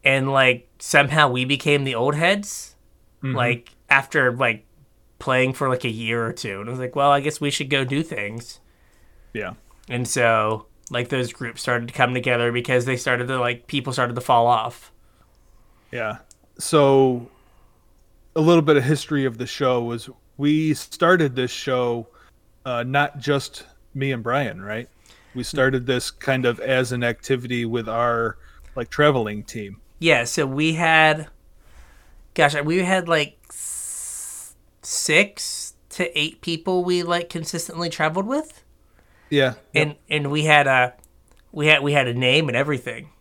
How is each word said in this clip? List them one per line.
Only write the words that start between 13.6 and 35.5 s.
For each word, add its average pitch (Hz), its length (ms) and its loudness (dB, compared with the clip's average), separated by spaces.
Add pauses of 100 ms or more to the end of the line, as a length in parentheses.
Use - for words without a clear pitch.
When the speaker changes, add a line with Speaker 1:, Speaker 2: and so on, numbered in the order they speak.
Speaker 1:
people 139 240 -4
started 123 240 -2
to 123 60 -6
fall 120 260 4
off. 117 440 -2 (1000)
Speaker 2:
Yeah. 113 260 -8 (420)
So, 135 680 4 (1080)
a 160 60 2
little 165 200 6
bit 147 160 4
of 135 60 2
history 143 420 0
of 117 140 -4
the 120 80 -6
show 127 340 0
was 117 280 -6 (280)
we 151 380 2
started 165 600 2
this 127 160 -2
show, 123 560 -2 (580)
uh, 120 180 -4
not 143 340 0
just 139 480 -4 (300)
me 135 160 -2
and 120 100 -4
Brian, 117 400 -2
right? 107 260 -8 (460)
We 123 80 -6
Speaker 1:
Hmm. 117 40 -6
Speaker 2:
started 131 420 0
this 123 240 -2
kind 131 340 -2
of 120 140 0
as 127 320 0
an 123 120 -4
activity 120 600 -2
with 113 240 -4
our, 117 480 -2 (380)
like, 120 160 -8
traveling 113 520 2
team. 104 380 -14 (180)
Speaker 1:
Yeah, 151 260 2
so 147 200 -2
we 147 280 -2
had, 160 540 4 (1080)
gosh, 147 260 4
we 165 220 0
had, 185 260 0
like, 151 280 0 (120)
s-, - 1040 -12 (280)
six - 880 -2 (160)